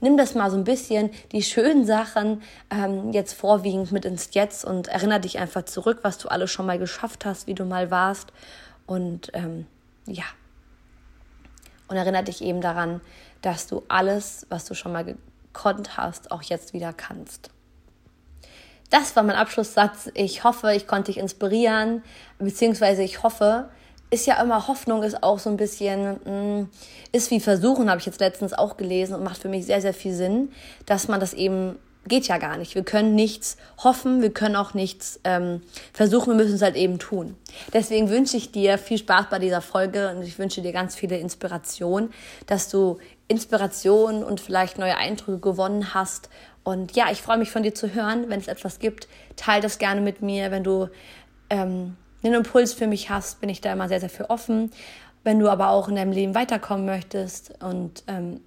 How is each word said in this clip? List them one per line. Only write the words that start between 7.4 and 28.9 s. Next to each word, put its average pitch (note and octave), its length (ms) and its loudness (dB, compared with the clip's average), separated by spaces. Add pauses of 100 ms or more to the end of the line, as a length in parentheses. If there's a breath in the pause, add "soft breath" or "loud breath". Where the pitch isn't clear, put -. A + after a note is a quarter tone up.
wie G3 60 -6
du F#3+ 100 -6
mal F3+ 260 -2
warst F#3+ 420 0 (540 loud breath)
und, F3 480 -6
ähm, E3 320 -8 (400)
ja. F3+ 160 -10 (1700 soft breath)
Und F#3+ 80 -4
erinner F#3 260 2
dich F#3+ 180 -8
eben F3+ 200 -2
daran, E3+ 400 -2 (400 loud breath)
dass F3 260 -4
du - 220 -6
alles, G3 600 0
was E3+ 180 -8
du F#3 80 -12
schon F3+ 180 -8
mal E3 120 -6
gekonnt - 920 -6
hast, - 340 -8
auch E3+ 120 -8
jetzt - 300 -8
wieder E3+ 200 -8
kannst. - 580 -16 (1400 loud breath)
Das C4+ 260 4
war A3 80 8
mein G#3 100 2
Abschlusssatz. G#3 800 0
Ich - 300 -2
hoffe, A#3 280 4
ich G3+ 140 -2
konnte G3 240 -2
dich G3 100 -8
inspirieren, A3 840 0 (340 loud breath)
beziehungsweise G3+ 640 2
ich - 220 -2
hoffe, A3 460 2 (420 loud breath)
ist A#3 140 0
ja C4+ 160 4
immer, A#3 260 2
Hoffnung A#3 340 -2
ist G#3+ 200 -4
auch G3+ 160 4
so G#3 100 -6
ein G#3 80 0
bisschen, G3+ 1040 -4
mm, G3 80 -6 (440 loud breath)
ist A#3 180 0
wie A3+ 100 2
Versuchen, G#3+ 480 4
habe F3+ 100 2
ich E3+ 60 -10
jetzt - 160 -8
letztens F#3+ 320 0
auch G#3 240 0
gelesen F#3 380 -2